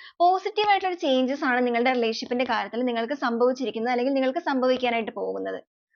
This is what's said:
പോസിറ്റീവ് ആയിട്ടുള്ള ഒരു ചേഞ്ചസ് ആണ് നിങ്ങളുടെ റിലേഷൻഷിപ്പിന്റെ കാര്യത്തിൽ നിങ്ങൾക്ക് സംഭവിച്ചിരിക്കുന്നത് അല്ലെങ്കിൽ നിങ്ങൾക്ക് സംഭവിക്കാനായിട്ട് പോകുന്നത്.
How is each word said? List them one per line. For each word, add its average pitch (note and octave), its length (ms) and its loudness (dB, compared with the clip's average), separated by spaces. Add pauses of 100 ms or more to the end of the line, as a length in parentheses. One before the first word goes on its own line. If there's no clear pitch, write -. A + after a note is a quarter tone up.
(160)
പോസിറ്റീവ് G4 540 2
ആയിട്ടുള്ള F#4+ 220 2
ഒരു F4 80 -6
ചേഞ്ചസ് C4+ 440 0
ആണ് B3 160 2
നിങ്ങളുടെ A#3+ 320 2
റിലേഷൻഷിപ്പിന്റെ B3 540 -2
കാര്യത്തിൽ A3 360 -2
നിങ്ങൾക്ക് A#3+ 340 -2
സംഭവിച്ചിരിക്കുന്നത് B3 760 0
അല്ലെങ്കിൽ B3 240 0
നിങ്ങൾക്ക് C4 260 0
സംഭവിക്കാനായിട്ട് B3 680 0
പോകുന്നത്. F#3+ 460 -6 (380)